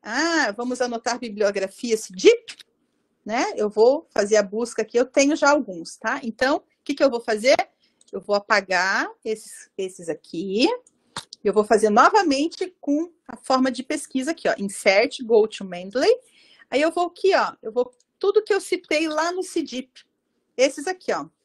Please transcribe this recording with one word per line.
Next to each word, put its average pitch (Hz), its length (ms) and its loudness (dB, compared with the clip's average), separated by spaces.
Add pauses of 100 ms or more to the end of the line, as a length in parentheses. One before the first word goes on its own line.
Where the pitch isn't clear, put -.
"Ah, 285 540 -2
vamos 247 240 -6
anotar 240 380 -4
bibliografia, 202 760 -2
esse 214 180 -6
dip", 392 460 2 (680)
né? 269 320 -4
Eu 214 140 -2
vou 247 400 4
fazer 208 260 0
a 208 60 4
busca 220 400 -4
aqui, 214 160 -4
eu 240 80 2
tenho 285 280 2
já 302 160 4
alguns, 196 460 -2
tá? 247 260 -6
Então, 262 360 -2
o - 40 -8 (220)
que 285 100 -6
que 311 80 0
eu 277 80 4
vou 233 100 -4
fazer? 233 360 2 (560)
Eu 196 80 -8
vou 202 160 -2
apagar 202 760 0 (140)
esses, - 520 -10
esses 185 320 -10
aqui. 190 600 -2 (760)
Eu 202 120 0
vou 208 100 4
fazer 214 240 2
novamente 320 920 2
com 311 300 -2 (160)
a - 100 -16
forma 262 340 0
de 247 120 -10
pesquisa 294 500 -4
aqui, 320 160 -2
ó. 143 100 0
Insert, 202 640 0
go 220 260 4
to - 160 -12
Mendeley. 196 500 0 (560)
Aí 269 120 0
eu 320 80 2
vou 349 160 -2
aqui, 370 280 0
ó. 214 280 0
Eu 220 100 -12
vou 247 220 -4 (240)
tudo 403 240 0
que 427 100 -4
eu 392 80 0
citei 330 480 -2
lá 311 240 -2
no 370 100 -6
cdip. 254 640 -8 (500)
Esses 277 320 0
aqui, 370 260 -6
ó. 160 140 -4 (180)